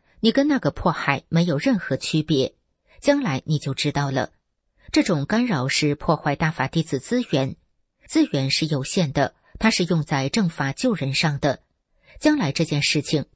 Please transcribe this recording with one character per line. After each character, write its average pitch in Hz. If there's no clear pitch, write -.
你 226
跟 277
那 277
个 190
迫 -
害 -
没 170
有 156
任 233
何 -
区 -
别， 139
将 285
来 143
你 151
就 139
知 147
道 143
了。 131
这 302
种 147
干 240
扰 135
是 143
破 156
坏 147
大 160
法 135
弟 160
子 135
资 247
源， 135
资 311
源 135
是 160
有 143
限 156
的， 143
它 220
是 185
用 160
在 135
正 196
法 139
救 240
人 139
上 147
的， 135
将 302
来 165
这 165
件 147
事 -
情 143